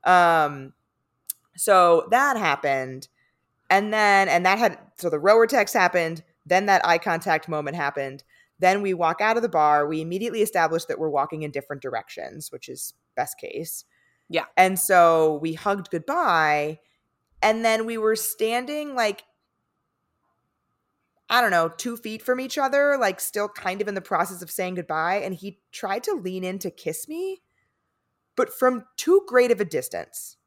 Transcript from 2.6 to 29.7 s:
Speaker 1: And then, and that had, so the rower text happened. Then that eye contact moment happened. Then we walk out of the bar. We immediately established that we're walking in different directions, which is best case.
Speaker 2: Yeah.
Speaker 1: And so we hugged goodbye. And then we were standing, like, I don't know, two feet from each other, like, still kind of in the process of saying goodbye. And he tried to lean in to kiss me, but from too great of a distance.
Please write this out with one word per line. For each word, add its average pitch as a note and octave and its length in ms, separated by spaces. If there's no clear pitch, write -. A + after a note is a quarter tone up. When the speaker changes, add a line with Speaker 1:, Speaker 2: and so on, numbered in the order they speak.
Speaker 1:
And G3+ 240
then, G3+ 360
and F3 180
that G3 120
had, A#3 200
so E3+ 140
the D3+ 80
rower G#3+ 280
text A3 280
happened. F3 480
Then F#3+ 200
that G3 200
eye E3+ 120
contact E3 520
moment D3+ 260
happened. C#3 480
Then F#3 200
we G3 140
walk E3+ 260
out A3 160
of A#3 60
the A#3 80
bar. D3 360
We D#3 140
immediately F#3+ 400
established E3 480
that - 100
we're D#3 120
walking D3 320
in D3+ 80
different C#3 320
directions, - 680
which - 200
is - 240
best - 240
case. - 460
Speaker 2:
Yeah. D#3+ 160
Speaker 1:
And F#3+ 220
so E3 640
we E3 100
hugged G3 380
goodbye. D#3+ 880
And A3 200
then A3 220
we A3+ 140
were A3 180
standing, B3+ 800
like, G#3+ 280
I B3 80
don't G#3+ 120
know, E3 160
two A#3 280
feet A3 260
from B3+ 180
each C4 180
other, C#4 400
like, G3+ 220
still G#3 280
kind F#3+ 320
of G3+ 60
in G3+ 80
the F#3+ 60
process F3+ 420
of E3 80
saying F#3 240
goodbye. E3+ 420
And F#3+ 180
he F#3+ 260
tried G3+ 340
to G#4+ 100
lean F#3 280
in F#3 180
to F3 120
kiss - 340
me, F#4 340
but - 160
from B3+ 320
too F#4+ 320
great B3 240
of G3+ 80
a G#3 40
distance. - 720